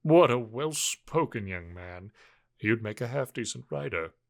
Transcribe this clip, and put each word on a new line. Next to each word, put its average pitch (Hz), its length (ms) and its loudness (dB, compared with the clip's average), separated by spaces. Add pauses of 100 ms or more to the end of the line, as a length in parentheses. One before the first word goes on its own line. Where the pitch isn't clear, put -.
What 156 280 8
a 120 80 2
well-spoken 127 1080 -4
young 87 280 -10
man. 90 380 -14 (460)
You'd 110 240 0
make 107 200 -6
a 120 60 -4
half-decent 127 640 -6
writer 78 440 -6 (160)